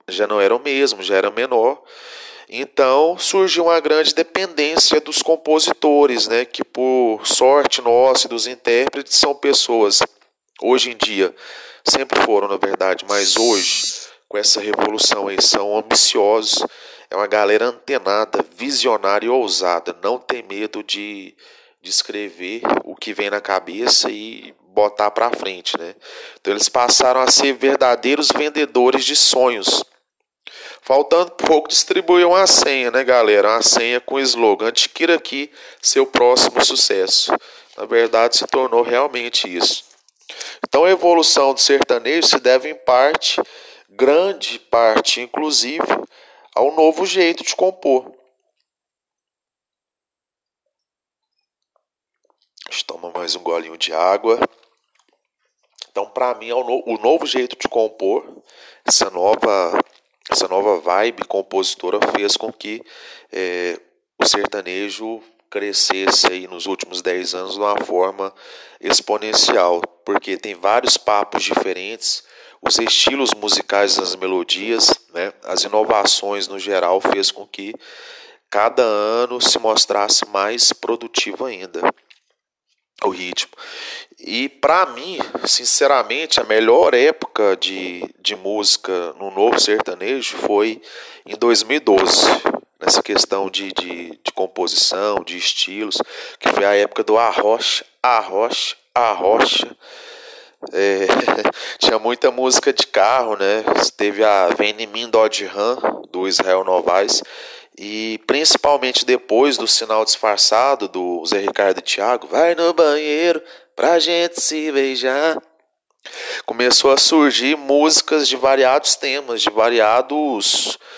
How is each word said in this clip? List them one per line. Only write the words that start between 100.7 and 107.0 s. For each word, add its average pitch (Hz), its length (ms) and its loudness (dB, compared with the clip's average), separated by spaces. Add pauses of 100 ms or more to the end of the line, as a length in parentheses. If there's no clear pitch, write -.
É, 98 320 0 (400)
<laughs> - 320 -6
tinha 113 220 0
muita 120 320 0
música 131 420 0
de - 140 -2
carro, 110 480 2
né? 101 280 0 (320)
Teve 104 280 0
a 98 240 4
Vem 104 320 0
em 113 80 -8
Mim, 113 200 -10
Dodge 110 380 2
Ram, 101 640 -4
do 92 180 -4
Israel 95 360 0
Novaes, 92 580 0 (560)